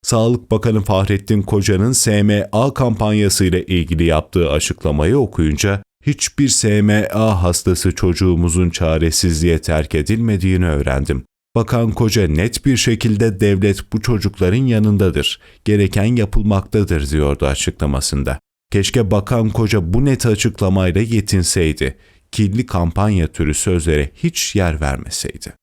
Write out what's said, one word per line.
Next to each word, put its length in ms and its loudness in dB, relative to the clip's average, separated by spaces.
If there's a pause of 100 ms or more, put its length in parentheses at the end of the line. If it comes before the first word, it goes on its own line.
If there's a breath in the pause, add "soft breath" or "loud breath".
Sağlık 480 0
Bakanı 300 0
Fahrettin 600 0
Koca'nın 500 0
S 320 2
M 280 2
A 220 0
kampanyası 720 0
ile 200 0
ilgili 380 0
yaptığı 460 0
açıklamayı 680 0
okuyunca 640 0 (220)
hiçbir 420 -2
S 340 2
M 320 2
A 300 0
hastası 480 0
çocuğumuzun 800 0
çaresizliğe 880 0
terk 360 -2
edilmediğini 720 0
öğrendim. 560 -2 (320)
Bakan 360 0
Koca 360 0
net 380 -2
bir 120 2
şekilde 640 0
"Devlet 540 0
bu 80 -2
çocukların 640 0
yanındadır, 760 0 (260 soft breath)
gereken 500 2
yapılmaktadır." 960 0
diyordu 360 0
açıklamasında. 920 -2 (320)
Keşke 400 0
Bakan 380 0
Koca 440 0
bu 120 2
net 200 0
açıklamayla 760 0
yetinseydi, 960 0 (340 soft breath)
kirli 340 -2
kampanya 640 0
türü 260 -2
sözlere 580 0 (120)
hiç 320 -4
yer 260 0
vermeseydi. 800 -8